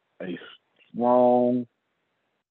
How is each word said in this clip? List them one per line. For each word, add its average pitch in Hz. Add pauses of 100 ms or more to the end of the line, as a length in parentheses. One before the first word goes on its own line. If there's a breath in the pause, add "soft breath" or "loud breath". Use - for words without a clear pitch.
(220)
A 90 (540)
strong, 123 (840)